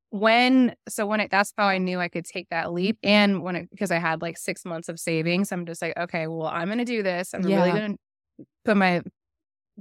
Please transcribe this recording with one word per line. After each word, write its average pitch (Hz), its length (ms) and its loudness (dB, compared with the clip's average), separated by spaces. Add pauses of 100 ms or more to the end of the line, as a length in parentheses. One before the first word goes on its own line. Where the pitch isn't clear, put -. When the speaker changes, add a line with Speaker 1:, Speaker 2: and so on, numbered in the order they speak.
(100)
Speaker 1:
When, 233 640 4 (140)
so 214 180 -4
when 214 140 0
it, 190 100 -4
that's 196 280 2
how 208 80 2
I 190 120 2
knew 180 220 -2
I 175 80 -2
could 165 180 -6
take - 240 -12
that 170 220 -4
leap. 185 300 -2
And 202 400 4
when 180 140 -4
it, 170 120 -8 (100)
'cause 196 120 -2
I 170 80 2
had, 165 240 -2
like, 170 160 -8
six - 260 -8
months 165 240 -10
of 165 120 -10
savings, 170 520 0
I'm 180 140 -6
just 165 160 -10
like, 165 160 -6
"Okay, 170 300 -4
well, 160 180 -6
I'm 165 220 -4
gonna 240 180 -2
do 233 160 -4
this. 185 320 -4
I'm 190 80 -4
really 185 120 2 (160)
Speaker 2:
Yeah. 190 100 0
Speaker 1:
gonna 208 160 -4 (680)
put 214 140 2
my 180 240 2 (800)